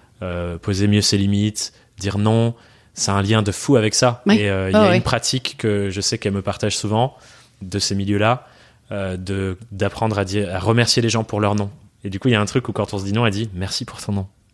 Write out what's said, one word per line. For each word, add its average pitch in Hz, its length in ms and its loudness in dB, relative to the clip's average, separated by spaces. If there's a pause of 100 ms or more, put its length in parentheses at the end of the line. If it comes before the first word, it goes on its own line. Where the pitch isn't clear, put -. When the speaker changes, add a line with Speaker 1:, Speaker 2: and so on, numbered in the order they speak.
(220)
Speaker 1:
euh, 87 360 -6
poser 101 300 0
mieux 104 140 4
ses 101 160 2
limites, 101 560 0 (240)
dire 98 200 -4
non, 113 380 2 (380)
c'est - 180 -2
un 98 100 2
lien 110 200 4
de 101 100 0
fou - 240 2
avec 107 180 4
ça. 123 320 2
Speaker 2:
Oui. 139 140 4
Speaker 1:
Et, 104 100 0
euh, 95 200 0
il 95 40 0
y - 20 4
Speaker 2:
Ah 107 100 6
Speaker 1:
a 180 60 6
Speaker 2:
oui. 180 60 4
Speaker 1:
une 117 60 0
pratique - 540 -2
que 101 320 0
je 98 120 -6
sais - 160 -2
qu'elle 101 160 -2
me 98 80 -2
partage 101 360 -4
souvent 113 380 0 (460)
de 95 180 -6
ces - 160 -2
milieux-là, 101 520 2 (440)
euh, 95 260 -4
de, 95 400 -4 (140)
d'apprendre 104 460 -2
à 98 80 2
dire, 98 280 -2
à 92 60 -4
remercier 113 420 2
les 117 80 2
gens 113 160 0
pour 104 160 -2
leur 104 140 2
nom. 101 140 -2 (340)
Et 104 60 -8
du 95 100 -6
coup, - 100 0
il - 20 4
y 113 40 4
a 107 60 4
un 104 40 2
truc 127 240 -2
où - 20 -4
quand 104 220 -4
on 104 60 -4
se 95 60 -6
dit 98 80 -2
non, 117 120 2
elle 104 80 2
dit, « 107 200 -4
Merci 95 320 -6
pour - 160 -16
ton 107 120 -6
non. » 95 140 -4 (260)